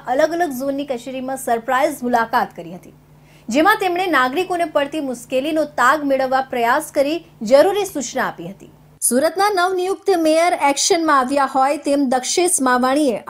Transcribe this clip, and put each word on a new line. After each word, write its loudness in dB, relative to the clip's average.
અલગ 0
અલગ -2
ઝોનની -6
કચેરીમાં -8
સરપ્રાઇઝ -2
મુલાકાત 0
કરી -14
હતી, -18
જેમાં 2
તેમણે -2
નાગરિકોને 0
પડતી -2
મુશ્કેલીનો -4
તાગ 2
મેળવવા 0
પ્રયાસ 0
કરી -2
જરૂરી 4
સૂચના -4
આપી -10
હતી. -20
સુરતના 2
નવનિયુક્ત 0
મેયર 4
એક્શનમાં 2
આવ્યા 0
હોય 0
તેમ 0
દક્ષેશ 0
માવાણીએ 2